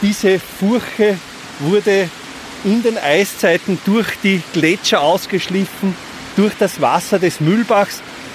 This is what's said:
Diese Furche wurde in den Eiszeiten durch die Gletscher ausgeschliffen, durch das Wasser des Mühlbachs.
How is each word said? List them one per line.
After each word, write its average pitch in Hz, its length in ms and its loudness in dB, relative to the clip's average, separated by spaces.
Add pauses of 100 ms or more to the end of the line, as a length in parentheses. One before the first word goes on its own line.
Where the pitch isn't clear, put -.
Diese 202 380 2
Furche 208 800 0 (400)
wurde 196 500 2 (540)
in 214 180 2
den 226 160 0
Eiszeiten 175 880 2
durch 208 220 2 (160)
die 190 180 2 (100)
Gletscher 175 500 2
ausgeschliffen, 185 960 0 (400)
durch 202 220 4
das 180 240 0
Wasser 165 380 2
des 170 200 0
Mühlbachs. 202 640 2 (340)